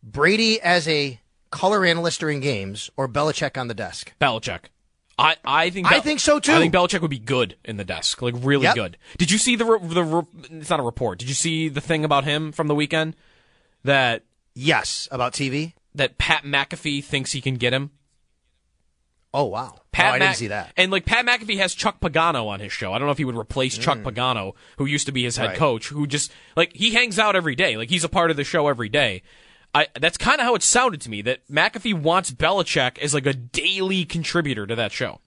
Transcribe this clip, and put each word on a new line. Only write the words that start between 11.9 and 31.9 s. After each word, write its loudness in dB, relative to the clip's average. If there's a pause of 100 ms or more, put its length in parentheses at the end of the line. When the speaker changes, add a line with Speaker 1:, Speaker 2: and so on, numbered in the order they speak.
Speaker 2:
about 4
him -2
from -4
the 2
weekend? 0 (680)
That 2 (320)
Speaker 1:
Yes, 0
about -2
T -2
V? -6 (200)
Speaker 2:
That -4
Pat 2
McAfee -4
thinks -4
he -6
can -2
get 0
him. -4 (1400)
Speaker 1:
Oh, 2
wow. -6 (120)
Speaker 2:
Pat 6
Speaker 1:
No, 6
I 2
didn't 4
Speaker 2:
Mac-, -2
Speaker 1:
see -6
that. -8
Speaker 2:
and, 4
like, 0
Pat 2
McAfee -2
has 0
Chuck -4
Pagano 0
on -6
his -10
show. -6
I -2
don't -2
know 0
if -2
he -2
would -4
replace -4
Chuck 0
Speaker 1:
Mm. -12
Speaker 2:
Pagano, -2 (240)
who -2
used -2
to -8
be -2
his -4
head -2
Speaker 1:
Right. -8
Speaker 2:
coach, 0
who -4
just, -4 (240)
like, 2
he 2
hangs 2
out 4
every 0
day. 0
Like, -6
he's 0
a -2
part 2
of 0
the -2
show 2
every -2
day. 0 (540)
I, 4 (120)
that's 0
kinda 2
how 2
it 0
sounded 2
to -14
me, -6
that -4
McAfee 0